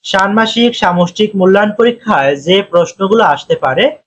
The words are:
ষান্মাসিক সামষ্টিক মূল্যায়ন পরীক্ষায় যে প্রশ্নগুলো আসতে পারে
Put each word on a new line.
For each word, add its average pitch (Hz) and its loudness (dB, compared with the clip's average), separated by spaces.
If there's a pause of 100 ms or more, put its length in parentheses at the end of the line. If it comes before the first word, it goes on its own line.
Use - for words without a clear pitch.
ষান্মাসিক 220 0
সামষ্টিক 180 0
মূল্যায়ন 196 2
পরীক্ষায় 208 0
যে 156 -2
প্রশ্নগুলো 190 0
আসতে 156 0
পারে 156 -2 (220)